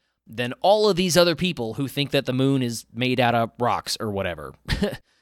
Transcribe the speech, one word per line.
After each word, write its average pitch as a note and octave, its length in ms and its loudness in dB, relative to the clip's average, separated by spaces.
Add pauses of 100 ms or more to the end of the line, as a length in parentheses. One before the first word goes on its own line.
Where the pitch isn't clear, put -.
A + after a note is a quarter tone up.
(260)
than B2 280 -6
all G#3 340 4
of F#3+ 80 2
these F3 200 2
other F3 200 4
people C#3+ 380 -4
who C#3 120 -4
think C#3+ 240 -4
that C3+ 160 0
the B2+ 60 -2
moon C3+ 300 2
is A#2 300 -6
made B2+ 280 0
out A#2+ 140 4
of A#2 160 0 (100)
rocks G#2+ 400 0
or A2 100 -6
whatever. E2+ 480 -6
<laughs> - 60 -20 (580)